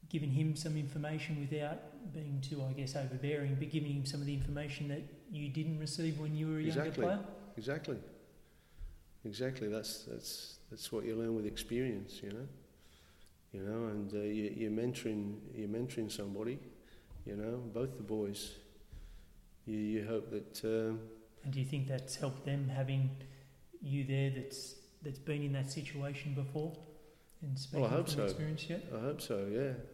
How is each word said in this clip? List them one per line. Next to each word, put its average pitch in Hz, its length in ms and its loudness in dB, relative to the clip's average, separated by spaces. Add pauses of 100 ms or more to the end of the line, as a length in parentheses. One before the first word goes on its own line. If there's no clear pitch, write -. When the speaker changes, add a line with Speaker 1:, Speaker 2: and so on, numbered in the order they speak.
(100)
Speaker 1:
given 147 200 2
him 156 260 6
some 156 220 0
information 151 600 0
without 151 760 -2
being 143 280 -2
too, 143 280 -2
I 131 40 2
guess, 135 220 -2
overbearing, 139 600 2
but 151 160 0
giving 147 220 2
him 139 120 2
some 143 140 -2
of 143 80 0
the 143 60 2
information 143 560 0
that 143 120 0 (300)
you 147 180 -2
didn't 156 300 2
receive 156 400 2
when 151 160 0
you 156 120 2
were 156 120 2
a - 20 2
younger 156 200 4
Speaker 2:
Exactly. 156 240 2
Speaker 1:
player? 196 140 6 (380)
Speaker 2:
Exactly. 131 400 0 (1300)
Exactly. 113 440 0
That's, 107 340 -2
that's, - 560 -8 (100)
that's - 220 -8
what 110 140 0
you 110 100 2
learn 113 200 2
with 107 100 2
experience, 113 760 0
you 101 100 -6
know. 120 160 -6 (1040)
You 98 80 -4
know, 110 260 0
and, 104 260 -2
uh, 104 60 0
you, 104 360 2
you're 110 160 2
mentoring, 110 640 2 (200)
you're 107 140 -2
mentoring 117 420 0
somebody, 110 480 -2 (680)
you 104 100 -4
know, 107 220 0 (160)
both 135 240 0
the 110 60 -6
boys. 104 500 0 (1120)
You, 110 120 0
you 107 300 2
hope 113 240 0
that, - 340 -6
um, 110 340 4 (440)
Speaker 1:
And 135 100 -2
do 135 60 0
you 131 60 4
think 135 220 0
that's 131 280 -2
helped 135 300 -2
them 139 220 2
having 135 420 4 (720)
you 139 240 2
there 135 260 4
that's, - 440 -6 (280)
that's 139 160 -4
been 147 240 0
in 139 100 4
that 135 180 2
situation 139 640 -2
before 151 400 0 (720)
and 135 140 0
speaking - 240 0
Speaker 2:
Well, 117 100 8
I - 20 6
hope 165 140 6
Speaker 1:
from 147 80 2
Speaker 2:
so. 127 80 4
Speaker 1:
experience 151 460 2
yet? 170 240 0
Speaker 2:
I 113 60 -2
hope 143 220 0
so, 98 300 2
yeah. 131 220 2 (200)